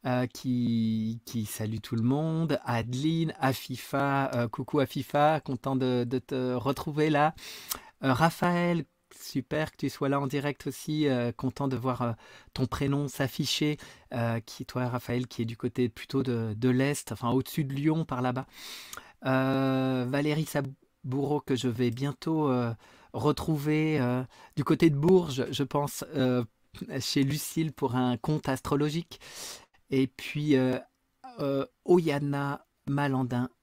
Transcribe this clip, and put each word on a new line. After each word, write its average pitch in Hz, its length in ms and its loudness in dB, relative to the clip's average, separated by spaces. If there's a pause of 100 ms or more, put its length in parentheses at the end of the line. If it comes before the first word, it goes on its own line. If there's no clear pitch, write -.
euh, 127 220 0
qui, 117 960 0
qui 113 200 -4
salue 110 360 -4
tout - 140 -6
le 113 80 2
monde. 156 600 2
Adeline, 131 760 0
Afifa, 139 960 0
euh, 120 120 0
coucou 127 320 -2
Afifa, 147 600 2
content 135 360 -4
de, 127 320 2
de 127 120 0
te 127 340 -2
retrouver 143 560 0
là. 151 240 4 (680)
Euh, 139 100 4
Raphaël, 170 720 2 (340)
super 143 520 -4
que - 60 -20
tu 139 120 -2
sois - 180 -4
là 139 120 2
en 143 80 -2
direct 143 400 -2
aussi, 151 400 0
euh, 123 240 2
content 135 360 -4
de 131 80 0
voir, 123 280 -2
euh, 120 80 0 (420)
ton 131 140 0
prénom 143 400 -2
s'afficher, 143 680 -2 (360)
euh, 117 280 0
qui, - 260 -14
toi 127 220 -4
Raphaël, 123 360 -4
qui - 160 -8
est 113 40 0
du 113 120 -8
côté 123 320 0
plutôt - 320 -4
de, 113 340 -2
de 120 140 2
l'Est, 135 420 0
enfin 117 200 -2
au-dessus 131 320 0
de 135 100 -4
Lyon 156 320 0
par 127 160 -4
là-bas. 127 240 -2 (800)
Euh, 131 840 2
Valérie 147 380 0
Saboureau, 139 960 -2
que 139 160 0
je 123 120 0
vais 120 220 2
bientôt, 143 600 0
euh, 120 200 0 (420)
retrouver, 151 840 2
euh, 123 220 2 (340)
du 147 80 0
côté 165 280 6
de 139 60 0
Bourges, 160 520 4
je 139 140 -2
pense, 143 500 -2
euh, 127 300 2 (560)
chez 139 240 0
Lucille 151 480 -2
pour 127 240 -2
un 123 220 2
conte 151 320 -2
astrologique. 147 720 -2 (720)
Et 135 160 4
puis, 147 480 0
euh, 127 240 4 (600)
euh, 139 240 0 (220)
Oyana 143 800 2 (220)
Malandin 131 640 0 (140)